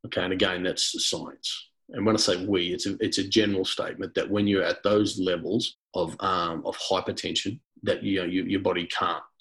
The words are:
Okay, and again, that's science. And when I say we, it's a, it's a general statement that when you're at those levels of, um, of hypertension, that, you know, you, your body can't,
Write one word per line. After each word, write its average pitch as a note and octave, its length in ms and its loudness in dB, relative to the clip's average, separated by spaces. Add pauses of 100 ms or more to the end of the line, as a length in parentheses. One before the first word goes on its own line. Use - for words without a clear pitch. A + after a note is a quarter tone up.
Okay, - 180 -2
and F#2 100 0
again, F#2 300 2
that's - 420 0
science. - 640 -6 (180)
And G2+ 180 -2
when G#2+ 80 4
I G#2+ 40 2
say F#2 280 2
we, F#2 220 2
it's F2+ 180 -2
a, G2 140 -2
it's G2+ 180 0
a F#2+ 80 -2
general G2+ 380 4
statement - 500 -6
that - 160 -2
when G#2 160 2
you're G2 160 4
at E2+ 220 -2
those G#2 340 4
levels F2+ 600 0 (160)
of, E2+ 260 -2
um, F2 440 0
of - 140 -4
hypertension, - 800 -2 (240)
that, F#2+ 220 -2
you G2 160 2
know, F2 60 -2
you, F2+ 180 0
your F#2+ 160 0
body F2+ 260 0
can't, F2 360 -2 (180)